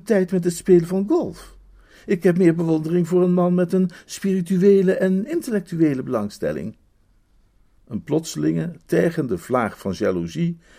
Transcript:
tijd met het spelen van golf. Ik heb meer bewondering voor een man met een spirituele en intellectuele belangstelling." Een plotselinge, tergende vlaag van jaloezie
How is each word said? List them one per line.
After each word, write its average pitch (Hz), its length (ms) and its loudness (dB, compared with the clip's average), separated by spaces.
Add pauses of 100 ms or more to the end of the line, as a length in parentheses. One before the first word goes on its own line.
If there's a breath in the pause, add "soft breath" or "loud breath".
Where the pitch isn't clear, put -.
tijd 190 280 0
met 185 120 0
het 175 120 0
spelen 175 320 4
van 190 200 -2
golf. - 500 -4 (480 soft breath)
Ik 202 180 -2
heb 175 140 4
meer 170 180 4
bewondering 165 520 0
voor 180 160 2
een 180 100 2
man 180 200 2
met 180 200 0
een 185 160 2 (160 loud breath)
spirituele 190 880 2
en 190 340 0
intellectuele 170 760 -2
belangstelling." 104 720 -6 (1120)
Een 98 160 -10
plotselinge, 160 680 -4 (140)
tergende 160 520 -2
vlaag 113 420 -4
van 98 180 -6
jaloezie 98 600 -4 (220 soft breath)